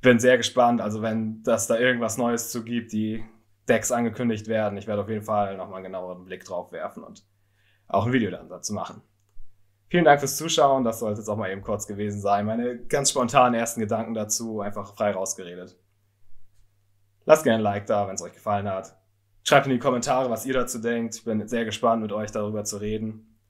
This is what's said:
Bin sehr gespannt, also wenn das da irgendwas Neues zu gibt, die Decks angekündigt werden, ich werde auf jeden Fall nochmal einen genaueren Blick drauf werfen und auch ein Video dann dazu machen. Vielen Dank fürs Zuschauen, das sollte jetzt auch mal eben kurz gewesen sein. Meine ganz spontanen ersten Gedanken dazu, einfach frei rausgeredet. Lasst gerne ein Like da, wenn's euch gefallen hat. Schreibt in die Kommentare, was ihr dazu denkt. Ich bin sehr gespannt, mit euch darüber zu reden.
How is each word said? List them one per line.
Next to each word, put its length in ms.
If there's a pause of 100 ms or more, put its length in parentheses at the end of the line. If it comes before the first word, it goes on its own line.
Bin 180
sehr 180
gespannt, 440
also 220
wenn 400
das 260
da 100
irgendwas 400
Neues 320
zu 140
gibt, 280
die 320 (440)
Decks 240
angekündigt 540
werden, 320
ich 80
werde 160
auf 60
jeden 160
Fall 320
nochmal 200
einen 80
genaueren 400
Blick 200
drauf 260
werfen 320
und 220 (640)
auch 180
ein 60
Video 180
dann 180
dazu 260
machen. 280 (880)
Vielen 140
Dank 160
fürs 160
Zuschauen, 480
das 140
sollte 220
jetzt 80
auch 80
mal 140
eben 120
kurz 240
gewesen 340
sein. 240
Meine 340
ganz 320
spontanen 480
ersten 220
Gedanken 340
dazu, 460
einfach 340
frei 180
rausgeredet. 680 (1500)
Lasst 200
gerne 140
ein 40
Like 240
da, 200
wenn's 160
euch 120
gefallen 340
hat. 280 (480)
Schreibt 220
in 60
die 60
Kommentare, 500
was 160
ihr 80
dazu 260
denkt. 380
Ich 80
bin 240
sehr 160
gespannt, 380
mit 100
euch 180
darüber 340
zu 120
reden. 640 (120)